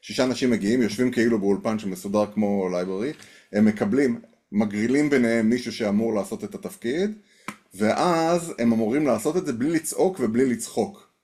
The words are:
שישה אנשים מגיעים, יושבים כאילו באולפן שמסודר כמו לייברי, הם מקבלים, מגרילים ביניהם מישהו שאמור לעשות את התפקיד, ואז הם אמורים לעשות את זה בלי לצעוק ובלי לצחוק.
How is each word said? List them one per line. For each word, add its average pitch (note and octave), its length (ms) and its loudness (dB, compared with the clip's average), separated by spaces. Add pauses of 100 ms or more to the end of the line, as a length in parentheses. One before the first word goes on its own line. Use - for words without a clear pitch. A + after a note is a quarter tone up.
שישה A2 220 -4
אנשים B2+ 260 0
מגיעים, A2 320 2
יושבים A#2 300 0
כאילו A#2 280 2
באולפן G2+ 400 0
שמסודר G2+ 540 -2
כמו G2+ 380 0
לייברי, F#2+ 400 -4 (420)
הם G#2 120 4
מקבלים, A#2 560 2 (300)
מגרילים A2+ 580 0
ביניהם A#2 400 2
מישהו A#2+ 220 0
שאמור G#2+ 420 0
לעשות G2+ 300 -4
את G2+ 120 -10
התפקיד, D3+ 560 -4 (640)
ואז E3 880 2
הם A#2 140 4
אמורים A2+ 340 2
לעשות C3+ 300 0
את F3+ 80 -2
זה C#3+ 80 -4
בלי A#2+ 160 -2
לצעוק E3+ 500 0
ובלי A#2+ 260 2
לצחוק. - 680 -4 (120)